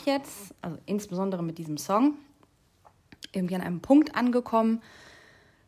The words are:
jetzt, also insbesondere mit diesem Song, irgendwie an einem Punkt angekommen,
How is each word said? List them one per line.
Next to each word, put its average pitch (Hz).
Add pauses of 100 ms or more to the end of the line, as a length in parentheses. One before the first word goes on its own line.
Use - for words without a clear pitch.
jetzt, 277
also 165
insbesondere 190
mit 165
diesem 156
Song, 247 (1160)
irgendwie 185
an 185
einem 175
Punkt 285
angekommen, 233 (840)